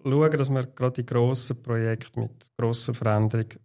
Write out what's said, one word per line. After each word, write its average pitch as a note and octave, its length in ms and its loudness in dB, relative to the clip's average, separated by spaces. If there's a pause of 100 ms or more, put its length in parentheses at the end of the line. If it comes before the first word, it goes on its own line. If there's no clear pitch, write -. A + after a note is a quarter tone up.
schauen, D3+ 340 4
dass C#3 120 0
man C3 240 0
gerade B2+ 280 -2
die A#2+ 40 -8
grossen B2 560 0
Projekte A2+ 580 -2
mit - 380 -8
grosser A#2 340 0
Veränderung A2 540 2 (180)